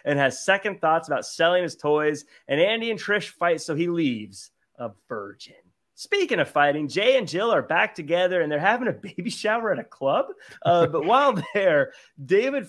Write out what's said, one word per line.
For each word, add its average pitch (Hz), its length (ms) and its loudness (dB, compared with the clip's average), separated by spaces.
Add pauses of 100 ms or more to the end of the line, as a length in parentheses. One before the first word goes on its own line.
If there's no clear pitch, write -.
and 143 160 0
has 135 240 0
second 196 380 0
thoughts 160 260 0
about - 180 -2
selling 175 380 0
his 156 120 -6
toys. 151 500 0 (220)
And 139 120 0
Andy 226 320 2
and 196 80 -6
Trish 208 300 -4
fight, 170 320 -2
so 156 140 -6
he 170 120 -2
leaves 120 640 -4 (260)
a 117 140 -10 (160)
virgin. 101 480 -12 (420)
Speaking 339 420 -2
of - 100 0
fighting, 147 400 2
Jay 220 280 2
and 220 100 -2
Jill 202 260 0
are 156 80 4
back 185 340 0
together 175 460 0
and 151 100 -2
they're 147 80 -2
having 226 300 0
a - 40 0
baby 185 360 -10
shower 220 420 -2
at 135 80 -4
a 110 40 -8
club. 147 420 -2 (400)
Uh, 170 220 4
but 151 180 -2
while 247 420 4
<laughs> - 60 -10
there, 165 400 2 (320)
David 226 440 0